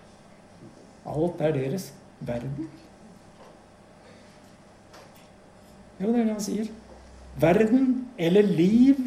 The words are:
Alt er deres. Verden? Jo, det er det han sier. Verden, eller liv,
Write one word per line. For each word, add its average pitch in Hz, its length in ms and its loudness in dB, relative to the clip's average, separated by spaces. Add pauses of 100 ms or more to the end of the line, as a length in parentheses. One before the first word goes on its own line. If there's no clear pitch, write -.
(1080)
Alt 151 340 -4
er 156 140 -2
deres. 139 380 -6 (260)
Verden? 135 480 -10 (3250)
Jo, 190 80 -4
det 240 120 0
er 226 60 0
det 214 80 -2
han 202 100 -6
sier. 202 240 -6 (720)
Verden, 214 480 4 (300)
eller 175 240 2
liv, 214 640 4